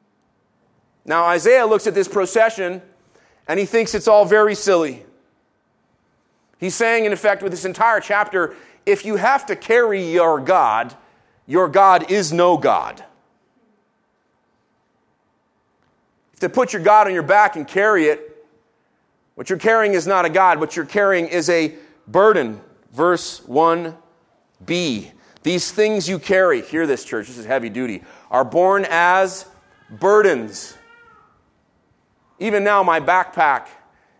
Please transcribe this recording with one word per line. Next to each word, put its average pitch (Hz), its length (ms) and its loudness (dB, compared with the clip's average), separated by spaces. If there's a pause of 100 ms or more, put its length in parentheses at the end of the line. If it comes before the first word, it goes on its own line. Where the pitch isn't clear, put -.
(1040)
Now, 165 200 0
Isaiah 180 420 4
looks 214 200 0
at 196 80 0
this 190 140 0
procession 190 720 -2 (680)
and 165 100 -2
he 202 80 -2
thinks 226 280 -2
it's 202 140 -2
all 208 160 6
very 214 300 2
silly. 160 500 -2 (1500)
He's 180 160 -8
saying, 226 320 0
in 208 60 -2
effect, 202 300 0
with 190 100 -6
this 170 120 -10
entire 208 360 0
chapter, 202 540 -4 (320)
if 196 180 0
you 208 120 -4
have 262 300 0
to 196 100 -6
carry 208 560 -2
your 165 280 2
God, 123 540 0 (520)
your 175 220 0
God 185 420 4
is 180 220 0
no 175 240 4
God. 95 480 -2 (3250)
If - 60 -20
to 180 80 -2
put 247 240 -2
your 190 100 -8
God 208 260 6
on 190 60 -4
your 165 100 -2
back 196 320 2
and 147 100 -10
carry 196 400 2
it, - 400 -4 (880)
what - 160 -14
you're 185 80 -4
carrying 220 360 2
is 160 120 -2
not 185 180 2
a 165 60 -2
God. 175 300 2
What 151 160 -6
you're 165 80 -6
carrying 196 420 0
is 160 240 -2
a 160 240 0 (320)
burden. 147 540 0 (320)
Verse 165 540 -4
one 165 500 -2 (680)
B. 139 480 -6 (300)
"These 170 300 -4
things 214 360 -2
you 180 120 -6
carry," 185 400 0
hear 160 260 -4
this, 135 160 -4
church, 107 240 -8
this 123 120 -18
is 110 80 -16
heavy 120 240 -4
duty, 110 340 -8 (260)
"are 131 140 0
borne 180 440 0
as 180 580 0 (440)
burdens." 139 840 0 (1600)
Even 202 240 -2
now, 202 200 2
my 165 180 0
backpack 160 640 0 (540)